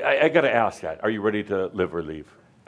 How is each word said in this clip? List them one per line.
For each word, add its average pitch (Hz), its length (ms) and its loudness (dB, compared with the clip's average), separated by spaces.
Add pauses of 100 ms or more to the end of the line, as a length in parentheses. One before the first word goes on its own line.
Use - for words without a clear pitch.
I, 143 240 2
I 160 40 6
gotta 139 260 4
ask 113 280 0
that. 80 200 -8
Are 107 80 0
you 107 100 -2
ready 104 240 0
to 98 240 -2
live 92 260 -2
or 85 80 -4
leave? 78 260 -10 (400)